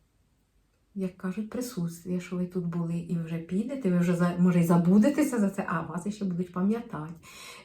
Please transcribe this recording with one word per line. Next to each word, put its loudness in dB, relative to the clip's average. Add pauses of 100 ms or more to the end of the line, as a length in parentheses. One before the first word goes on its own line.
(960)
як -6
кажуть, -6
присутствие, -6
що -8
ви -2
тут -4
були -2
і -4
вже -4
підете, -2
ви 4
вже 2
за-, 2
може, 6
й 6
забудетеся 4
за 2
це, -4
а -4
вас -8
ще -6
будуть -4
пам'ятати. -2 (520)